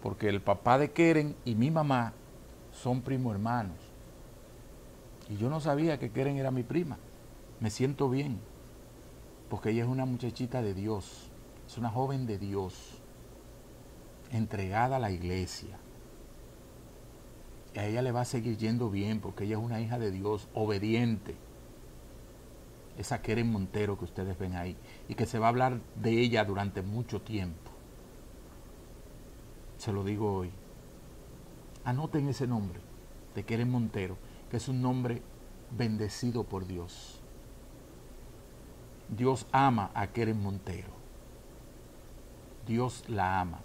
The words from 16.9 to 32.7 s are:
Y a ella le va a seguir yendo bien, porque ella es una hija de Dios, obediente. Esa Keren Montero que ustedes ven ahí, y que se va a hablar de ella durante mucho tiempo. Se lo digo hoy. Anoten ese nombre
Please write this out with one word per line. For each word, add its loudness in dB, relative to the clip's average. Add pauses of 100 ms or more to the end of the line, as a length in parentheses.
Y -4
a 0
ella 2
le 4
va 2
a 2
seguir 0
yendo 4
bien, 2
porque -4
ella 2
es 0
una 0
hija 0
de 2
Dios, 0
obediente. 4 (1600)
Esa -2
Keren 4
Montero 2
que -4
ustedes -2
ven 0
ahí, -2 (320)
y -4
que 2
se 0
va 4
a 10
hablar 4 (160)
de 2
ella 8
durante 0
mucho -2
tiempo. -4 (2000)
Se -2
lo 2
digo 2
hoy. 0 (1300)
Anoten 2
ese 2
nombre 2 (560)